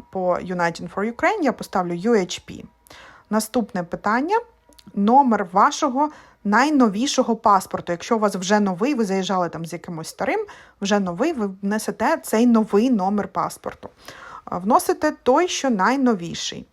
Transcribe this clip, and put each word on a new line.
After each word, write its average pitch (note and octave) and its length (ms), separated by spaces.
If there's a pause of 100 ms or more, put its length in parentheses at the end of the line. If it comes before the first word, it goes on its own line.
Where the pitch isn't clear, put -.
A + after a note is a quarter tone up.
(100)
по F3+ 240
United F3 600
for G#3+ 180
Ukraine, F4+ 300
я C4 100
поставлю F3+ 400
U F3 180
H F#3+ 400
P. - 140 (640)
Наступне A3 520
питання. A#3+ 560 (560)
Номер G#3+ 580
вашого C#4 580 (340)
найновішого A#3+ 920
паспорту. F#3+ 560
Якщо F3 240
у - 20
вас G#3 160
вже F#3+ 260
новий, G#3 340
ви A#3 100
заїжджали F#3 440
там D#3+ 180
з D#3+ 60
якимось E3+ 360
старим, G4+ 380 (340)
вже G3+ 200
новий, G3 320
ви G#3+ 180 (120)
внесете A3 600
цей A3+ 240
новий A3 440
номер G3+ 380
паспорту. - 600 (640)
Е, F3+ 60
вносите D4+ 540 (100)
той, D#4 260
що C4+ 220
найновіший. G#3 1040